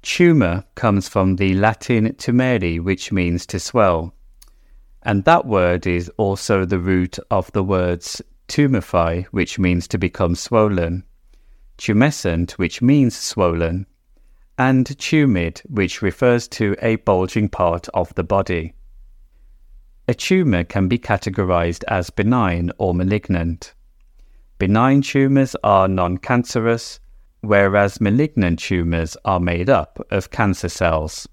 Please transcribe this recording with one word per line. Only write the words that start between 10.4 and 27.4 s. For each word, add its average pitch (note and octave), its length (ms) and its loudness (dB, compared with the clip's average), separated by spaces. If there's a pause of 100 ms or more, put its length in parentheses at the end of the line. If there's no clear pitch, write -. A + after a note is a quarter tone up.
tumescent, G2+ 720 0
which - 320 -4
means C3 340 2
swollen, E2+ 680 -2 (720)
and C3 260 4
tumid, A#2+ 760 0
which G2+ 420 -4
refers A#2+ 460 0
to G#2 340 -2
a A2+ 140 0
bulging G2 520 0
part F2 460 -2
of F2 180 -2
the F2+ 100 -4
body. F2+ 500 -2 (1300)
A A#2+ 60 -2
tumour C3 520 2
can G2 220 -2
be A#2 120 0
categorized F2+ 880 -2
as F#2 240 -2
benign G2 680 0
or F#2 160 0
malignant. F2 800 -2 (840)
Benign A#2+ 420 4
tumours C3+ 640 2
are G2 240 6
non-cancerous, A2+ 1120 -2 (420)